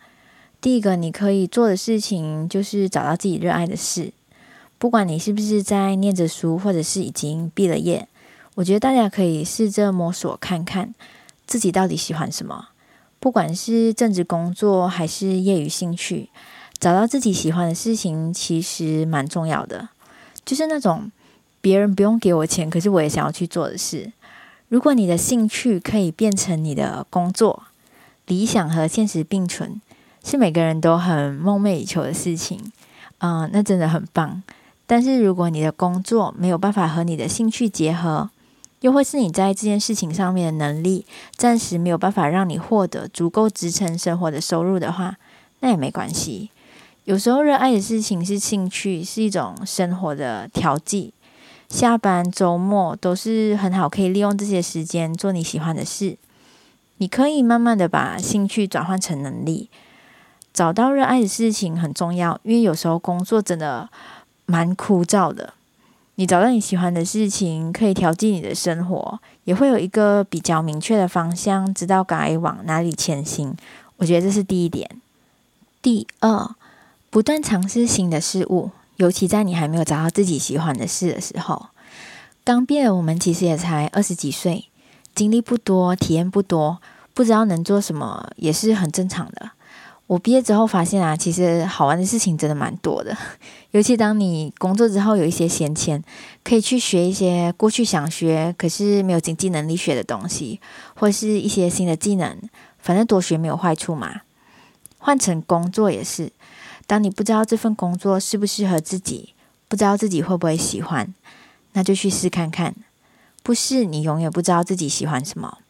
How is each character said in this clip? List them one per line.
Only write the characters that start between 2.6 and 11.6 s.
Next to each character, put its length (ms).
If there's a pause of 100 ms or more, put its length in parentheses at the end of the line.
是 260
找 160
到 120
自 120
己 100
热 140
爱 140
的 100
事， 380 (640)
不 140
管 160
你 100
是 160
不 80
是 220
在 320
念 180
着 140
书， 280
或 160
者 120
是 180
已 80
经 460
毕 120
了 120
业， 280 (460)
我 100
觉 80
得 80
大 140
家 160
可 140
以 200
试 280
着 200
摸 220
索 240
看 260
看 300 (540)
自 120
己 120